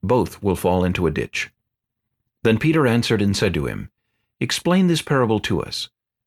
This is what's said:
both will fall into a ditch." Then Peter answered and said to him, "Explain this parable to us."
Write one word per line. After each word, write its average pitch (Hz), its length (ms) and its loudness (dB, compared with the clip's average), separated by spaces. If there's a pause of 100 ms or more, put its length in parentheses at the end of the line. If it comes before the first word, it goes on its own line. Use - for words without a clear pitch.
both 101 400 0
will 95 140 0
fall 90 260 2
into 90 240 0
a 78 40 2
ditch." - 400 -6 (960)
Then 113 140 4
Peter 156 280 2
answered 117 340 2
and 101 160 2
said 98 180 0
to 76 120 -2
him, 50 240 -10 (480)
"Explain 175 480 0
this 165 160 0
parable 113 380 0
to 95 200 -2
us." - 280 -10 (380)